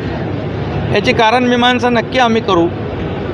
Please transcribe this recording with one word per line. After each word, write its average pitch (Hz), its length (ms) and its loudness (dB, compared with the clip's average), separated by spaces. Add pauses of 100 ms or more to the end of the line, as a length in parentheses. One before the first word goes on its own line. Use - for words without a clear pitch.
(960)
याची 254 180 2
कारण 233 300 2
मीमांसा 247 460 2
नक्की 240 300 0
आम्ही 226 220 2
करू 175 260 2 (680)